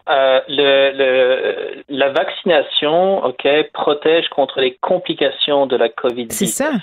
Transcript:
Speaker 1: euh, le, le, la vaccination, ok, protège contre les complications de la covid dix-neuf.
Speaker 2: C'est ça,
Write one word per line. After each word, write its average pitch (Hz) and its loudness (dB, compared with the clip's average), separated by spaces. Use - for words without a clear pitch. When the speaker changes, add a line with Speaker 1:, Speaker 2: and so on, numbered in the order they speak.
Speaker 1:
euh, 135 2
le, 139 2
le, 127 0
la 139 0
vaccination, 165 0
ok, 127 -2
protège 156 0
contre 135 -2
les 127 0
complications 147 0
de 127 -2
la 117 2
covid 120 -4
dix-neuf. 110 -12
Speaker 2:
C'est - -4
ça, 285 -2